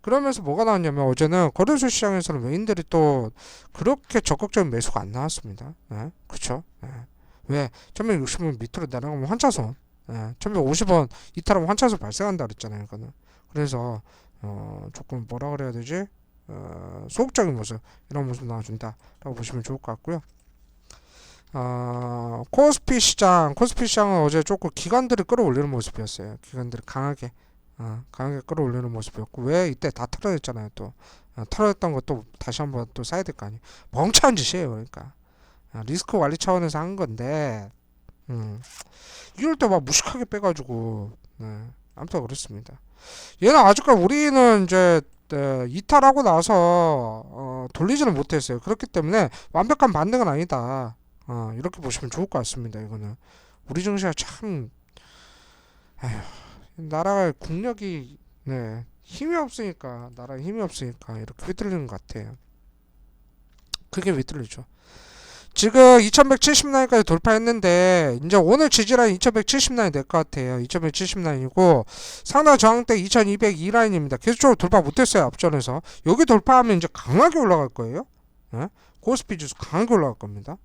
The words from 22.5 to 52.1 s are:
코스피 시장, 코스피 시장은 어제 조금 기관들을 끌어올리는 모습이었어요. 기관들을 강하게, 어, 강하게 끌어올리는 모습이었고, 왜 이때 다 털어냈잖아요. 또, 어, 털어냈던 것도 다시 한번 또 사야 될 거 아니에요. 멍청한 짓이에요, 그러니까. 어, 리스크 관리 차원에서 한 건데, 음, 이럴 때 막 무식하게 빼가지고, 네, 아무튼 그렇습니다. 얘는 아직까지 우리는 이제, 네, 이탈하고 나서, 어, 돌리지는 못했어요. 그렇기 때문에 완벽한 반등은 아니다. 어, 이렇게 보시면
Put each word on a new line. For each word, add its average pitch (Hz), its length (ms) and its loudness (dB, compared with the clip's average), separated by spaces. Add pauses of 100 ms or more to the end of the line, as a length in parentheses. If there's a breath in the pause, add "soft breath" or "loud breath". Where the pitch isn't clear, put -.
코스피 269 500 2
시장, 175 540 4
코스피 240 320 0
시장은 202 360 2
어제 151 200 2
조금 180 320 -4
기관들을 226 520 0
끌어올리는 147 420 0
모습이었어요. 110 760 -8
기관들을 120 440 -12
강하게, 135 460 -8 (460)
어, 113 320 -10
강하게 135 360 -6
끌어올리는 127 440 -4
모습이었고, 113 520 -12
왜 165 260 0
이때 139 220 -6
다 123 160 -10
털어냈잖아요. 123 680 -8
또, - 200 -14 (420 soft breath)
어, 110 140 -10
털어냈던 196 420 0
것도 131 320 -6 (140)
다시 123 240 -8
한번 131 320 -6
또 123 100 -10
사야 175 180 -6
될 - 140 -10
거 104 100 -14
아니에요. 107 140 -14 (300 soft breath)
멍청한 214 460 2
짓이에요, 160 340 -4
그러니까. 117 420 -14 (640)
어, 113 120 -12
리스크 170 320 -4
관리 156 200 0
차원에서 170 400 -2
한 180 180 -8
건데, 123 760 -6 (600)
음, 113 320 -8 (760 loud breath)
이럴 302 180 -2
때 240 120 0
막 180 160 2
무식하게 240 400 -2
빼가지고, 120 880 -6 (240)
네, 107 260 -14 (320)
아무튼 165 280 -8
그렇습니다. 117 580 -14 (640 loud breath)
얘는 233 120 6
아직까지 214 460 8
우리는 254 640 4
이제, 180 360 4 (280)
네, 139 400 -4
이탈하고 269 540 4
나서, 170 320 4 (720)
어, 131 480 -10
돌리지는 240 400 0
못했어요. 139 460 -2
그렇기 - 260 -6
때문에 170 420 0 (240 loud breath)
완벽한 233 400 2
반등은 208 340 0
아니다. 135 720 -4 (300)
어, 117 300 -8
이렇게 135 260 -10
보시면 127 280 -8